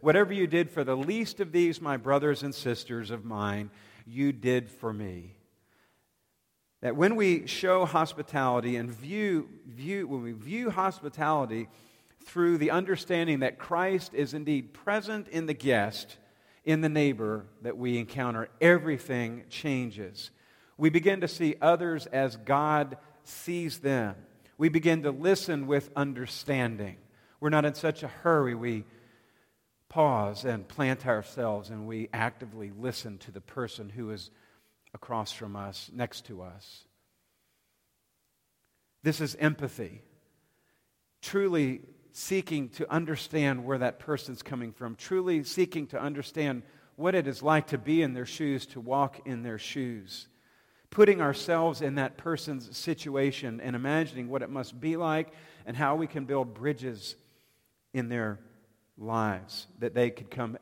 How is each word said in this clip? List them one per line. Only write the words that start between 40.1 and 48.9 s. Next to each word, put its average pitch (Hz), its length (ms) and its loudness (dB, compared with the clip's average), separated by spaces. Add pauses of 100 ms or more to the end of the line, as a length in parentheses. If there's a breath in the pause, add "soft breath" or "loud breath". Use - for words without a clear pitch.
truly 170 640 0 (300)
seeking 170 580 -2
to - 200 -6
understand 147 760 0
where 135 140 -2
that 123 220 -2
person's 135 420 -6
coming 120 300 -8
from, 117 240 -10
truly 180 480 0
seeking 170 440 0
to 139 120 -6
understand 143 600 -4 (340 loud breath)
what 180 180 0
it 165 120 2
is 131 160 -6
like 151 260 4
to 139 100 -2
be 156 240 2
in 131 120 0
their 123 120 -6
shoes, 139 400 -4
to 131 140 -14
walk 135 460 0